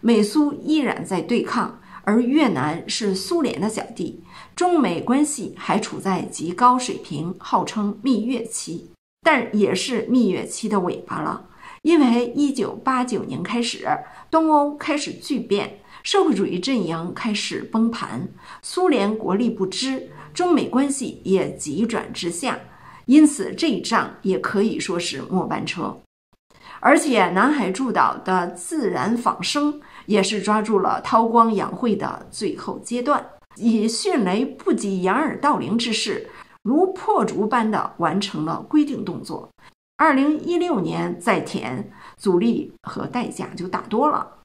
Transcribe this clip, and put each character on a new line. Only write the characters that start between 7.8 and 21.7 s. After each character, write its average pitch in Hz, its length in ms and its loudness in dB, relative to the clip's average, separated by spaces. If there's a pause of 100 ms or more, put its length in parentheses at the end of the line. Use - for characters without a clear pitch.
蜜 226 240 2
月 233 180 -2
期， - 460 -10 (320)
但 226 340 2
也 202 180 4
是 208 360 -2
蜜 240 200 4
月 139 160 -2
期 - 220 -8
的 202 140 2
尾 180 160 -2 (100)
巴 160 120 -6
了。 156 260 -6 (380)
因 330 140 6
为 240 380 4
一 285 160 2
九 - 220 -2 (100)
八 254 220 0
九 196 180 -4
年 143 180 -6
开 220 200 -2
始， - 260 -4 (420)
东 320 220 4
欧 294 240 4
开 294 220 -4
始 - 160 -6
巨 - 260 -6
变， - 400 -2 (240)
社 392 220 2
会 302 80 4
主 196 120 2
义 180 140 -4
阵 262 180 -2
营 170 360 -4
开 214 200 -4
始 - 380 -4
崩 226 180 2
盘， 185 380 -8 (340)
苏 370 280 0
联 214 280 2
国 202 160 -2
力 220 160 2
不 190 160 -2
支， 254 460 -4 (220)
中 349 200 2
美 247 140 2
关 269 240 2
系 - 320 -6
也 180 320 2
急 156 320 -2